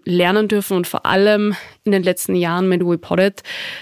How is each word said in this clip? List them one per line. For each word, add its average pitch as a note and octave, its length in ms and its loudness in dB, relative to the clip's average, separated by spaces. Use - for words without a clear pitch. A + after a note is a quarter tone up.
lernen F#3 420 2
dürfen G3+ 300 -2
und F3+ 100 0
vor - 180 -6
allem G#3 520 2
in G#3+ 80 -2
den F#3+ 140 2
letzten F#3 320 -2
Jahren F3 320 0
mit F3+ 120 2
We F3 180 0
Pod E3+ 200 -4
It, G3 240 0